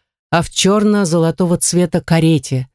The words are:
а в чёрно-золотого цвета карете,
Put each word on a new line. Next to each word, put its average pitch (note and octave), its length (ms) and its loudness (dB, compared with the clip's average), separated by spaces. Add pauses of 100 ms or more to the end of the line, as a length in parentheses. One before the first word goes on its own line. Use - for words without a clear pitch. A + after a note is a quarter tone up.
(300)
а E3 120 0
в - 80 -8
чёрно-золотого F3+ 1080 0
цвета E3+ 420 -2
карете, D#3+ 760 0